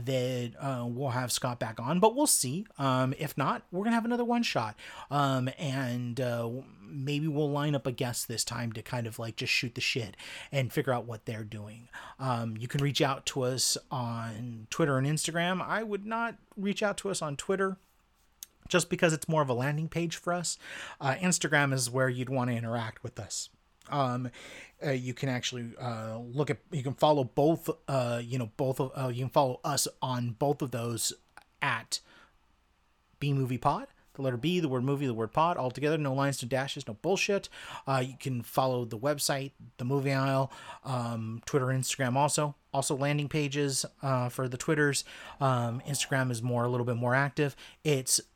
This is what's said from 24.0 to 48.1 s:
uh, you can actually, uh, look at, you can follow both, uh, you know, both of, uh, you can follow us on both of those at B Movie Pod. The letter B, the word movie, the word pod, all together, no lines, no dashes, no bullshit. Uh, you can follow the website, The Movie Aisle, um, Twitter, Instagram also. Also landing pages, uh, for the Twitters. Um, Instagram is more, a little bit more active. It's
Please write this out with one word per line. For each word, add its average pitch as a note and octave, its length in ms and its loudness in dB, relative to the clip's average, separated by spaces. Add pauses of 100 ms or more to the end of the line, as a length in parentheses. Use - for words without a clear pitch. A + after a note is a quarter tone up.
uh, D3 40 2
you B2+ 240 -2
can C3+ 160 -2
actually, A#2+ 500 -4
uh, A2+ 380 -6
look B2 320 -2
at, C#3 80 0 (120)
you C#3+ 120 -2
can C3 100 -2
follow D3+ 320 6
both, D#3 460 2 (180)
uh, A#2+ 340 0
you A#2+ 160 -4
know, A2+ 200 -4
both C3 220 0
of, C3 140 -2
uh, C3 140 -2
you B2 160 -2
can B2+ 60 -4
follow C3 340 4
us C#3+ 240 0 (140)
on B2 360 -2
both C#3+ 220 2
of C3 120 -2
those A#2 420 -2 (480)
at A#2+ 380 -2 (1160)
B C#3+ 140 0
Movie C3 240 2
Pod. D3 300 2 (260)
The - 100 -8
letter C3 140 2
B, E3+ 240 2
the D#3+ 80 2
word B2+ 160 0
movie, C#3 220 0
the B2 80 0
word A2 180 -2
pod, E3 240 4
all B2+ 140 0
together, D3 260 0
no C#3+ 160 0
lines, C#3 300 0
no B2 60 -6
dashes, C3+ 380 -2
no A2 140 -8
bullshit. F#3+ 480 2 (380)
Uh, C3+ 180 2
you C3 140 -8
can B2+ 240 -2
follow B2+ 420 0
the A2+ 140 -8
website, C#3 540 0 (260)
The B2 60 -6
Movie C#3 280 2
Aisle, C3+ 400 2 (320)
um, A#2 600 -4
Twitter, C3 200 2
Instagram C3 500 0
also. D3 400 2 (180)
Also C#3 220 2
landing C#3+ 320 2
pages, C#3+ 580 0 (160)
uh, B2+ 260 0
for C3 200 -2
the B2 80 -4
Twitters. D3 480 2 (360)
Um, B2 480 2
Instagram C3 420 0
is A2+ 120 -2
more, A#2+ 220 2
a B2 40 2
little B2 160 2
bit A#2+ 120 0
more A#2+ 180 2
active. C#3 420 2 (280)
It's C3+ 360 2 (160)